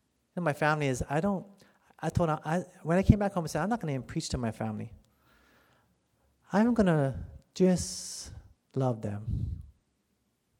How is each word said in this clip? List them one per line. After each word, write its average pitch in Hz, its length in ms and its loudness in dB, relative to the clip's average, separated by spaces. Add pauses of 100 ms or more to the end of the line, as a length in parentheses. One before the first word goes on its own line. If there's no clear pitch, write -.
(380)
know, 180 60 -6
my 151 100 2
family 151 340 2
is, 123 220 -2
I 143 100 0
don't," 190 260 -2 (540)
I 160 100 -4
told 170 200 0
her, 156 160 -2
I, 170 180 -2 (200)
when 165 140 2
I 190 60 2
came 202 160 10
back 202 140 -2
home, 175 100 -2
I 156 40 -6
said, 151 160 -2
"I'm 196 60 -2
not 226 120 -4
gonna 156 100 -4
even 131 120 -4
preach - 260 -8
to - 80 -4
my 117 140 -2
family. 107 420 -8 (1600)
I'm 226 200 4
gonna 160 460 2 (340)
just - 760 0 (440)
love 127 260 -2
them." 104 600 -6 (1000)